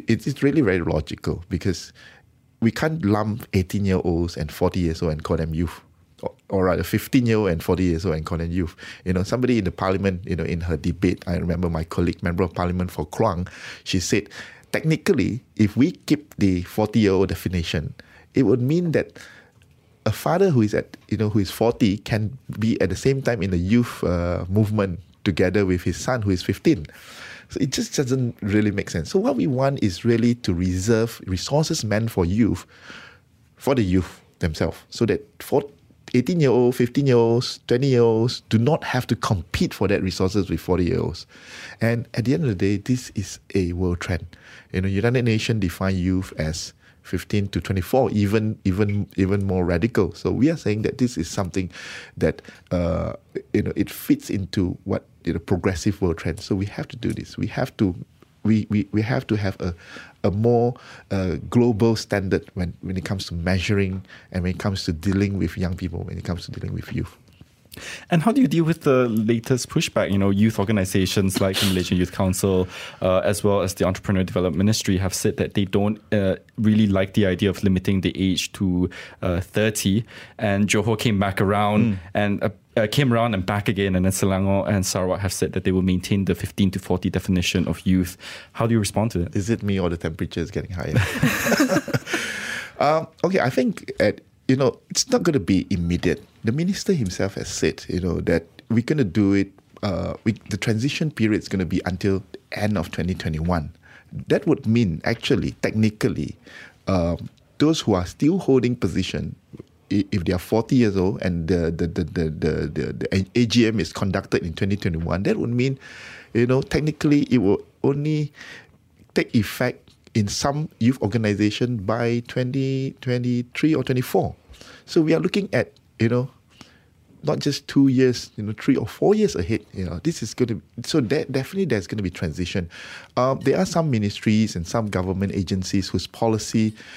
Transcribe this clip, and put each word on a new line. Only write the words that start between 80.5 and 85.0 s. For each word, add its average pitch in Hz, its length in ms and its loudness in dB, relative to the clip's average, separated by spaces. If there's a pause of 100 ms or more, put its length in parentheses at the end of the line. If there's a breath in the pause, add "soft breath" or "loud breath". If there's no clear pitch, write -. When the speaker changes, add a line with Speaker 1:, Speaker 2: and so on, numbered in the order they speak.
Speaker 2:
Johor 107 300 2
came 107 220 0
back 98 200 0
around 104 540 2
Speaker 1:
Mm. 95 60 -6 (160)
Speaker 2:
and, 101 280 0
uh, 107 60 0 (280)
uh, 110 100 2
came 131 260 2
around 117 220 2
and 92 100 -2
back 101 220 0
again. 98 280 0
And 92 100 2
then 95 60 4
Selangor 95 560 0
and 98 160 2
Sarawak 92 360 -2